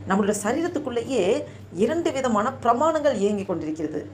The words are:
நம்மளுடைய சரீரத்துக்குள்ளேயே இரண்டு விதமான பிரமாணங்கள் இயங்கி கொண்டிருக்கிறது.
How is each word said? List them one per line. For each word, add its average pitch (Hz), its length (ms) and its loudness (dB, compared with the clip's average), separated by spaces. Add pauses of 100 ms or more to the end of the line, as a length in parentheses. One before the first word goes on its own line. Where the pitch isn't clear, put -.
நம்மளுடைய 196 260 2 (100)
சரீரத்துக்குள்ளேயே 254 1000 0 (280)
இரண்டு 302 400 0
விதமான 254 400 0 (100)
பிரமாணங்கள் 294 520 4
இயங்கி 202 300 0
கொண்டிருக்கிறது. 156 680 -4